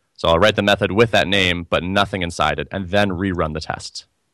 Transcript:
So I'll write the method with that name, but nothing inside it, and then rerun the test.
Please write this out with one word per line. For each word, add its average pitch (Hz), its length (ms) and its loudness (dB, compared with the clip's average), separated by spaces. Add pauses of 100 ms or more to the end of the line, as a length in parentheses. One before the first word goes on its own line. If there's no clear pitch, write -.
(160)
So - 120 -2
I'll 82 120 4
write 104 160 4
the 104 80 0
method 101 280 2
with 113 200 2
that 87 160 2
name, 90 420 0
but 78 140 0
nothing 95 400 -2
inside 78 340 -2
it, 73 140 -6
and 95 180 -8
then 101 200 0
rerun 85 440 -4
the 78 80 -6
test. - 440 -12 (280)